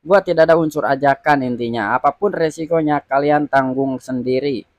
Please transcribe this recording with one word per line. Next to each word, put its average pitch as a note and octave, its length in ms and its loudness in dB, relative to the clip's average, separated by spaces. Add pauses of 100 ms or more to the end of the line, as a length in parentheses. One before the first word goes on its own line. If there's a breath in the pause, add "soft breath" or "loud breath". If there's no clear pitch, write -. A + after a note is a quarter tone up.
Gue F#3 240 4
tidak D#3+ 240 2
ada E3 100 6
unsur D#3 240 -2
ajakan C#3 600 0
intinya. A#2 500 -2
Apapun D#3+ 400 -2
resikonya D#3+ 680 -2
kalian D3 420 0
tanggung C3 540 -2
sendiri. B2+ 680 -4 (120)